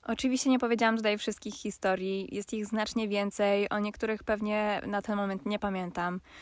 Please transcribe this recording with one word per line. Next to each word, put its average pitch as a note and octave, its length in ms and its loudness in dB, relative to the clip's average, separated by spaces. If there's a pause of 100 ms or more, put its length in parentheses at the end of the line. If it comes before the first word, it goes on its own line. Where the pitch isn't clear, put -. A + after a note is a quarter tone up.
Oczywiście B3+ 440 2
nie B3+ 80 6
powiedziałam A3+ 380 4
tutaj G#3+ 220 2
wszystkich G#3 360 -6
historii, F#3+ 760 -2
jest G3+ 200 -6
ich G#3+ 140 -4
znacznie A3 420 0
więcej, G3+ 600 2
o G#3 100 -2
niektórych G#3+ 460 -2
pewnie G#3+ 640 0
na G3+ 160 -2
ten G#3 140 -2
moment G3 300 -2
nie G#3 120 0
pamiętam. F3+ 640 -2 (220)